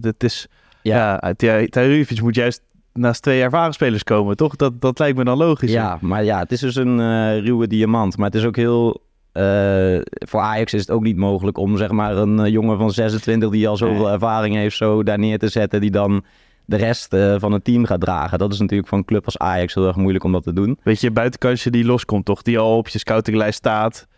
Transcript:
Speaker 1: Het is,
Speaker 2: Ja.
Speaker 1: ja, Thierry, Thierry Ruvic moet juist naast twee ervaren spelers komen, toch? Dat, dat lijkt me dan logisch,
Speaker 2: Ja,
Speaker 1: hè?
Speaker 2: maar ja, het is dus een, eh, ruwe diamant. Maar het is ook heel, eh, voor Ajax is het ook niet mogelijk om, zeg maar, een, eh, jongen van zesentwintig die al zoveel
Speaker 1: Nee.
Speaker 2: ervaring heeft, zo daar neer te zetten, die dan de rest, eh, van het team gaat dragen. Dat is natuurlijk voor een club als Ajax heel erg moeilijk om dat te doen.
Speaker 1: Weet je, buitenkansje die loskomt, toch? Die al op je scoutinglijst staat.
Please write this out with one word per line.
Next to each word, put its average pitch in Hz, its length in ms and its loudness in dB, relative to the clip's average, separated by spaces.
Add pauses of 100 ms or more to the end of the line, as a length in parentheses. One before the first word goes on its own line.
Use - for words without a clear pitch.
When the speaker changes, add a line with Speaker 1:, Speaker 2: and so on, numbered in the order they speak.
Speaker 1:
Het 113 240 -4
is, - 220 -2 (360)
Speaker 2:
Ja. 110 400 0
Speaker 1:
ja, 90 140 -2
Thierry, 110 320 2
Thierry 131 280 2
Ruvic 127 260 0
moet 117 120 0
juist 120 280 -2 (300)
naast 120 300 -2
twee 131 200 2
ervaren 156 300 0
spelers 120 320 0
komen, 101 320 0
toch? 151 200 0
Dat, 123 240 0
dat 131 180 0
lijkt 143 200 0
me 127 60 2
dan 123 140 0
logisch, 151 340 2
Speaker 2:
Ja, 107 280 -2
Speaker 1:
hè? 90 60 -4
Speaker 2:
maar 104 180 0
ja, 104 140 0
het 87 140 -4
is 123 80 -4
dus 127 140 -4
een, 123 260 0
eh, 113 400 0
ruwe 113 260 0
diamant. 110 500 0
Maar 101 100 0
het 98 80 -4
is 110 100 0
ook 113 120 -2
heel, 117 460 0 (300)
eh, 98 680 2 (120)
voor - 300 -6
Ajax 107 340 -2
is 104 60 0
het 98 100 -6
ook 110 120 0
niet 107 140 2
mogelijk 98 420 0
om, 98 180 0
zeg 104 140 -2
maar, 104 260 0
een, 107 240 2
eh, 107 120 2
jongen 110 260 2
van 107 120 2
zesentwintig 110 600 0
die 107 180 2
al 107 80 0
zoveel 107 280 0
Speaker 1:
Nee. 101 80 0
Speaker 2:
ervaring 107 420 0
heeft, 104 220 -2
zo 107 260 2
daar 104 160 0
neer 107 200 0
te 110 100 0
zetten, 104 320 0
die 101 100 2
dan 101 340 0 (400)
de - 120 -2
rest, 113 360 -2
eh, 101 260 4
van 104 140 0
het 101 120 -2
team 120 200 4
gaat 95 160 -2
dragen. 87 380 -2
Dat 98 140 -2
is 101 60 -6
natuurlijk 101 300 0
voor 101 100 -2
een 95 60 -2
club 104 200 -2
als - 140 -8
Ajax 90 360 -2
heel 95 120 2
erg 90 100 0
moeilijk 95 280 0
om 92 80 0
dat 90 100 0
te 87 100 -6
doen. 101 300 -2
Speaker 1:
Weet 107 180 0
je, 120 100 2
buitenkansje 123 600 -2
die 120 140 2
loskomt, 117 400 0
toch? - 180 -2
Die 117 160 0
al 113 180 2
op 113 120 0
je - 100 -6
scoutinglijst 107 600 0
staat. 110 480 -2 (120)